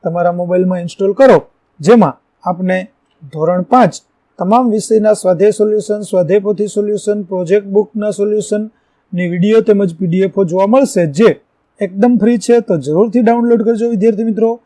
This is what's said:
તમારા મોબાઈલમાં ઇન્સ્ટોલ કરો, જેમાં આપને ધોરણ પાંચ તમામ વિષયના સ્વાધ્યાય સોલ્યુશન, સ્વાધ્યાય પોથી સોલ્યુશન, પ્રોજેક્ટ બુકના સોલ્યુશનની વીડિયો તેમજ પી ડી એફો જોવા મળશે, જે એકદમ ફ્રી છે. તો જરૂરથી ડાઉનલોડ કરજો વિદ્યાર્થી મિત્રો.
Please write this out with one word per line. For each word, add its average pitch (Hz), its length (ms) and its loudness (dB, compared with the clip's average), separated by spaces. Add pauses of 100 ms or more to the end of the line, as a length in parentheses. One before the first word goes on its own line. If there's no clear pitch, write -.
તમારા 175 280 -2
મોબાઈલમાં 180 480 -2
ઇન્સ્ટોલ 196 340 -4
કરો, 240 340 4 (320)
જેમાં 175 420 2 (220)
આપને 185 480 -4 (420)
ધોરણ 170 280 -2
પાંચ 220 320 2 (460)
તમામ 226 300 0
વિષયના 214 440 0
સ્વાધ્યાય 185 380 2
સોલ્યુશન, 208 500 -2
સ્વાધ્યાય 185 380 0
પોથી 202 280 -4
સોલ્યુશન, 208 560 -4
પ્રોજેક્ટ 185 440 -2
બુકના 208 440 -2
સોલ્યુશનની 208 1160 -6
વીડિયો 202 340 2
તેમજ 196 360 0
પી 185 100 -4
ડી 175 120 0
એફો 196 240 0
જોવા 185 220 0
મળશે, 214 400 2
જે 160 360 2 (380)
એકદમ 202 380 0
ફ્રી 233 200 2
છે. 240 220 2
તો 208 180 -2
જરૂરથી 185 440 0
ડાઉનલોડ 233 420 2
કરજો 233 260 -2
વિદ્યાર્થી 220 340 0
મિત્રો. 226 420 -2